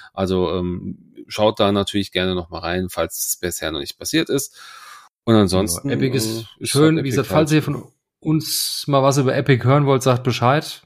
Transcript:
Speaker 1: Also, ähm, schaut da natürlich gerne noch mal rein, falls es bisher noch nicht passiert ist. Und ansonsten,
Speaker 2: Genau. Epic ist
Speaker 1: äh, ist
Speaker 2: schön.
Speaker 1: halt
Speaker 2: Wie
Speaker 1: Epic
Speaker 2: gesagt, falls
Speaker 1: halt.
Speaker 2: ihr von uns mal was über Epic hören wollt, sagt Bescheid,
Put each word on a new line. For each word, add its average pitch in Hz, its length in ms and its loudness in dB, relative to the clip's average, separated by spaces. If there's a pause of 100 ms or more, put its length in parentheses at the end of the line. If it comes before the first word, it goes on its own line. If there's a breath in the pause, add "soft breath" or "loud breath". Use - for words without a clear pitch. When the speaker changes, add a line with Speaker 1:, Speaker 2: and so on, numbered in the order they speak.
(140 loud breath)
Speaker 1:
Also, 92 380 0
ähm, 90 640 -6 (140)
schaut 107 320 0
da 101 120 2
natürlich 101 400 -2
gerne 92 220 -2
noch 85 160 -6
mal 85 100 -10
rein, 87 300 -4
falls - 380 -6
es - 120 -6
bisher 87 320 -6
noch 78 100 -6
nicht - 180 -12
passiert 156 300 -2
ist. - 280 -4 (680 loud breath)
Und 117 100 4
ansonsten, 98 540 2
Speaker 2:
Genau. 139 120 -2
Epic 131 160 0
ist 110 80 -2 (340)
Speaker 1:
äh, - 40 -14
ist 113 80 -6
Speaker 2:
schön. 156 240 4
Speaker 1:
halt - 0 -
Speaker 2:
Wie 160 60 -2
Speaker 1:
Epic 139 100 -4
Speaker 2:
gesagt, 127 160 -2
falls 151 240 2
Speaker 1:
halt. 156 60 6
Speaker 2:
ihr 147 60 2
von 135 200 -6 (360)
uns - 680 -4
mal 139 160 4
was 135 160 4
über 127 160 2
Epic 123 280 2
hören 139 220 4
wollt, 135 160 4
sagt 123 220 2
Bescheid, 127 640 0